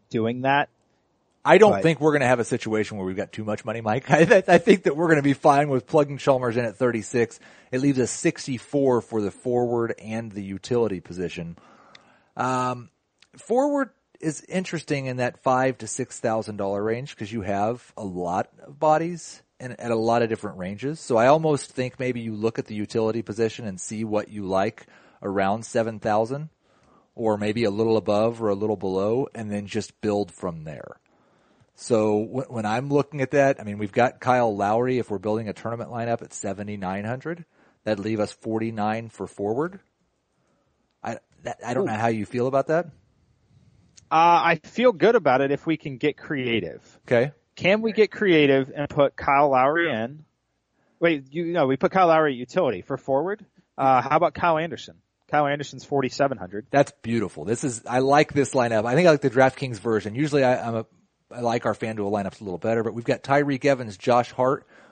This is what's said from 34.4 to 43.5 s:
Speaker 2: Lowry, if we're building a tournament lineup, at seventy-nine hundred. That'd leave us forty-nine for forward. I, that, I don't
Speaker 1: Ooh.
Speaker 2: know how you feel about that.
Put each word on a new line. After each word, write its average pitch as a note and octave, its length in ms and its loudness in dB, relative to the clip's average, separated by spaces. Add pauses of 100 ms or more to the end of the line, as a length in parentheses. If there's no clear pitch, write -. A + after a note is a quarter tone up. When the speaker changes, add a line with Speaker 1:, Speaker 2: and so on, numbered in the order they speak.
Speaker 2:
Lowry, A2+ 400 0
if A2 140 -4
we're G#2 80 -4
building G#2+ 320 -4
a - 20 -6
tournament A#2 380 -10
lineup, A#2 320 -4
at - 100 -18
seventy-nine G2+ 720 -8
hundred. D3+ 400 -10 (400)
That'd G#2 180 -2
leave A2 160 -2
us G#2 140 -2
forty-nine A2 800 -6
for - 160 -12
forward. C#3 540 -6 (1200)
I, A#2 160 -8 (240)
that, - 220 -10
I A2 100 -4
don't F#3 100 0
Speaker 1:
Ooh. C3+ 80 -4
Speaker 2:
know G#2+ 60 -4
how A2+ 100 0
you A2 160 -2
feel A#2+ 220 -2
about C3+ 220 0
that. E3 180 0 (1200)